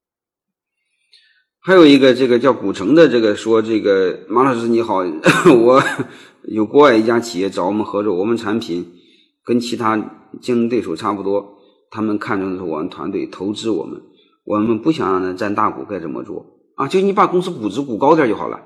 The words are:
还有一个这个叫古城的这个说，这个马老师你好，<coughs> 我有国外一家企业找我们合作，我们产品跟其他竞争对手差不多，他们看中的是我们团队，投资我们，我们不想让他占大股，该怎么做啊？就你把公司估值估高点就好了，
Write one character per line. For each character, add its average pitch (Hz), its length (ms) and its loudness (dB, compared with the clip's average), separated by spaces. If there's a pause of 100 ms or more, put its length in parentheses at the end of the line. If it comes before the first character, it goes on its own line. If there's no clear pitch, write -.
(1600)
还 185 120 4
有 170 100 10
一 139 140 8
个 131 160 6
这 127 120 0
个 120 120 2
叫 131 120 2
古 101 220 -4
城 98 220 0
的 165 120 8
这 120 140 0
个 104 140 2
说， 113 260 0
这 110 180 -2
个 95 480 0
马 120 160 2
老 131 160 0
师 117 80 -6
你 117 140 2
好， 98 220 -2 (260)
<coughs> 165 320 6
我 127 220 6 (600)
有 107 200 -4
国 139 160 4
外 131 160 6
一 110 80 4
家 117 140 2
企 98 200 -6
业 95 80 -2
找 92 200 -4
我 98 40 -2
们 107 140 -2
合 101 160 -4
作， 104 140 -2
我 92 100 -2
们 117 100 0
产 110 240 -4
品 87 340 -8 (500)
跟 120 160 0
其 117 180 -6
他 110 180 -2 (460)
竞 123 140 -2
争 117 140 0
对 117 120 -2
手 87 140 -8
差 104 180 -4
不 98 80 -6
多， 98 380 -6 (320)
他 110 100 -8
们 107 160 -2
看 101 220 -6
中 95 140 -6
的 90 40 -8
是 95 60 -10
我 80 160 -6
们 90 100 -8
团 80 220 -10
队， 65 160 -6
投 101 260 -8
资 104 160 -8
我 87 160 -4
们， 90 160 -14 (420)
我 107 140 -4
们 110 240 0
不 160 100 0
想 101 200 -4
让 92 100 0
他 92 120 -4
占 104 200 -6
大 107 160 0
股， 67 180 -10
该 98 120 -8
怎 82 100 -10
么 62 140 -10
做 - 200 -14 (300)
啊？ 135 140 -6
就 185 140 0
你 196 120 0
把 196 140 2
公 180 120 -2
司 180 120 -4
估 113 180 -8
值 101 140 -6
估 117 160 -6
高 143 160 4
点 151 120 2
就 101 80 -2
好 - 120 -8
了， 57 180 -10